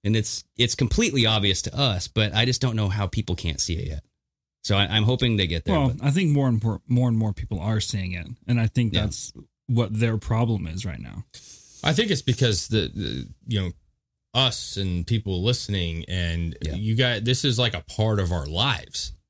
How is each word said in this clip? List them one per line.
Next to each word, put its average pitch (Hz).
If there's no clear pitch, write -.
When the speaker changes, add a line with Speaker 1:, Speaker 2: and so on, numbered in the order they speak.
Speaker 1:
And 107
it's, -
it's 120
completely 135
obvious 104
to -
us, 117
but 107
I 110
just 123
don't 123
know 107
how 101
people 90
can't 80
see -
it -
yet. 73
So 101
I, 101
I'm 107
hoping 120
they 98
get 82
there, 175
Speaker 2:
Well, 139
Speaker 1:
but 127
Speaker 2:
I 143
think 165
more 143
and 113
more, 107
more 123
and 117
more 110
people -
are 107
seeing 92
it. 87
And 120
I 113
think 113
Speaker 1:
Yeah. -
Speaker 2:
that's -
what 113
their 113
problem 113
is 82
right 76
now. -
Speaker 3:
I 151
think 151
it's 147
because 113
the, 107
the, 65
you 107
know, 90
us -
and 90
people 98
listening 90
and 85
Speaker 1:
Yeah. 76
Speaker 3:
you 107
guys, 120
this 123
is, 123
like, 120
a 87
part 110
of 90
our 80
lives. 90